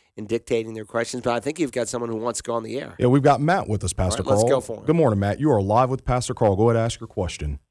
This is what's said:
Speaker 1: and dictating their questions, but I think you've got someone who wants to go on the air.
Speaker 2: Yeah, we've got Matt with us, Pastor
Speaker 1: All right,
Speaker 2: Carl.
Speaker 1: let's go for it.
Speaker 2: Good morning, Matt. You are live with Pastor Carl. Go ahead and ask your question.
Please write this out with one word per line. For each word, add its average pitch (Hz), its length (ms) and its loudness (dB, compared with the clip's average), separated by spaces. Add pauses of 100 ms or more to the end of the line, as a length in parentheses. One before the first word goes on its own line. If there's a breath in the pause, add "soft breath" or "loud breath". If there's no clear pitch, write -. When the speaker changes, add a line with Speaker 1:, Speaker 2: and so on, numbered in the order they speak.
(160 soft breath)
Speaker 1:
and 110 100 -12
dictating 113 460 -2
their 110 140 -12
questions, 117 360 -4
but 120 120 -2
I 117 60 -2
think 139 180 -6
you've 143 120 -2
got 117 160 -4
someone 120 220 -6
who 113 80 -6
wants 113 240 -6
to - 40 -18
go 117 100 -6
on 117 80 -4
the 110 180 -8
air. 143 180 -14
Speaker 2:
Yeah, 127 100 4
we've 135 140 6
got 139 200 4
Matt 175 260 0
with 104 160 -2
us, 87 80 -4
Pastor 92 300 0
Speaker 1:
All - 80 -2
right, - 60 6
Speaker 2:
Carl. - 20 4
Speaker 1:
let's 117 120 4
go 135 120 2
for 107 200 -12
it. - 40 -6
Speaker 2:
Good 160 100 2
morning, 113 240 4
Matt. 101 180 0
You 151 120 0
are 113 100 4
live 113 300 2
with 135 160 -6
Pastor 123 260 -2
Carl. 104 240 2
Go 113 140 4
ahead 117 60 2
and 113 100 0
ask 117 120 -6
your 113 100 -14
question. 80 520 -6 (100)